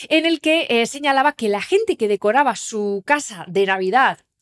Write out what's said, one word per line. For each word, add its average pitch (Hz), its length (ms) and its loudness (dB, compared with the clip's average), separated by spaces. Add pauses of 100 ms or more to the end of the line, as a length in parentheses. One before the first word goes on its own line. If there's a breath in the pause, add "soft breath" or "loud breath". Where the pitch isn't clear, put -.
en 311 160 2
el 330 160 0
que, 311 300 0
eh, 233 160 2
señalaba 285 460 0
que 226 160 -4
la 202 120 0
gente 381 360 0
que 220 120 -2
decoraba 214 460 2
su 202 500 -6
casa 254 440 -4
de 185 180 2
Navidad 190 540 0 (220)